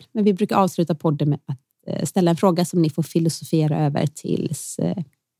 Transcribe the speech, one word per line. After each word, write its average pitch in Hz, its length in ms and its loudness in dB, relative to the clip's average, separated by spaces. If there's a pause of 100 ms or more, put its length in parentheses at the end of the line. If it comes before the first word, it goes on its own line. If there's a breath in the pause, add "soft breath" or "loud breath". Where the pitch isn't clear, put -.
(120)
men 214 120 -2
vi 208 100 4
brukar 208 220 -2
avsluta 180 400 2
podden 147 340 0
med 143 160 0
att, 139 140 -8 (280)
eh, - 180 -6
ställa 175 260 2
en 165 60 2
fråga 175 280 2
som 180 160 0
ni 156 80 2
får 156 140 -2
filosofera 160 760 0
över 147 280 0
tills, - 720 -6
eh, 175 240 -4 (360)